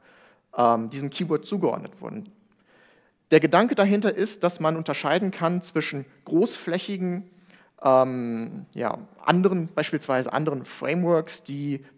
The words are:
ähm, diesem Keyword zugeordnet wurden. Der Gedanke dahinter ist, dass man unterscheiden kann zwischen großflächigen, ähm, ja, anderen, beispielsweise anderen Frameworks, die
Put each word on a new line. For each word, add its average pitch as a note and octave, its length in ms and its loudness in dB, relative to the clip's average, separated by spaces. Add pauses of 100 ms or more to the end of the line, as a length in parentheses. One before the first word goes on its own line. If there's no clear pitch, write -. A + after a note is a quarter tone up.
(560)
ähm, A#2 360 2
diesem C#3 180 -6
Keyword D3+ 360 -4
zugeordnet - 560 -4
wurden. - 280 -12 (1000)
Der D#3 80 10
Gedanke E3+ 340 4
dahinter G3+ 400 2
ist, - 300 -2
dass F3 160 0
man D#3+ 160 2
unterscheiden D#3+ 560 0
kann F3 300 0
zwischen D3 440 -4 (200)
großflächigen, F#3 1040 -2 (520)
ähm, B2+ 840 2 (100)
ja, A#2 240 -4 (240)
anderen, F3+ 500 2
beispielsweise C#3 600 -2
anderen C#3+ 320 -2
Frameworks, D#3+ 760 -2
die C#3+ 360 -6 (180)